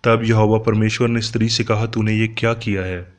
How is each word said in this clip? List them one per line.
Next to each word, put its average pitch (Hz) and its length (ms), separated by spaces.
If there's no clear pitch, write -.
तब 113 200
यहोवा 110 340
परमेश्वर 110 500
ने 117 120
स्त्री 113 280
से 113 160
कहा, 110 220
"तूने 110 260
ये 110 160
क्या 117 260
किया 104 280
है?" 90 360